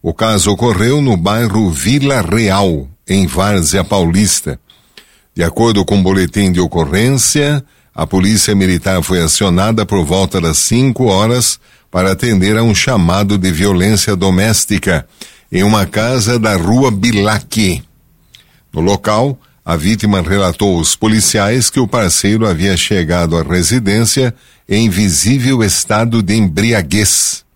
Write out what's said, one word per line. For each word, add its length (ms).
O 120
caso 360
ocorreu 520
no 120
bairro 560
Vila 520
Real, 640
em 200
Várzea 580
Paulista. 720
De 80
acordo 400
com 160
o 20
boletim 480
de 80
ocorrência, 1040
a 120
Polícia 480
Militar 480
foi 180
acionada 640
por 180
volta 380
das 160
cinco 480
horas 560
para 220
atender 440
a 60
um 120
chamado 640
de 160
violência 640
doméstica 920
em 100
uma 220
casa 540
da 180
Rua 340
Bilac. 920
No 80
local, 580
a 140
vítima 460
relatou 560
aos 180
policiais 720
que 100
o 80
parceiro 640
havia 260
chegado 600
à 60
residência 920
em 220
visível 720
estado 600
de 120
embriaguez. 1120